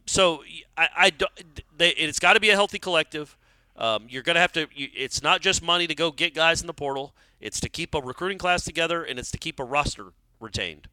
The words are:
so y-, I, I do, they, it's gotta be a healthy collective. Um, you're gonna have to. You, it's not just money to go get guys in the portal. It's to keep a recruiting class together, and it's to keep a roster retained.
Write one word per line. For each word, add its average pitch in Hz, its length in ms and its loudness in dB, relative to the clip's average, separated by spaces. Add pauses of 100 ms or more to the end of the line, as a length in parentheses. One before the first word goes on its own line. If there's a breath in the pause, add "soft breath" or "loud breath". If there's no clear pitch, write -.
so 170 320 4
y-, 156 240 -18 (140)
I, 165 200 2
I 185 140 6
do, 170 160 -2 (500)
they, 170 140 4
it's 151 300 -2
gotta 190 180 6
be 208 120 4
a 208 40 8
healthy 202 240 2
collective. 156 580 -2 (400)
Um, 110 320 -2
you're 127 140 -10
gonna 170 160 2
have 175 140 4
to. 156 200 -2
You, 139 220 -10
it's 131 260 -6
not 170 200 2
just 185 200 2
money 170 280 0
to 160 80 -2
go 160 160 0
get 165 200 -2
guys 160 280 2
in 170 80 -8
the 165 60 -8
portal. 139 380 -6 (280)
It's - 200 -10
to - 80 -4
keep - 260 -8
a 156 60 0
recruiting 175 380 -6
class 180 260 0
together, 165 400 -2
and 127 140 -8
it's 120 140 -10
to - 60 -8
keep - 220 -8
a 135 40 -4
roster 120 480 -2 (280)
retained. 92 520 -8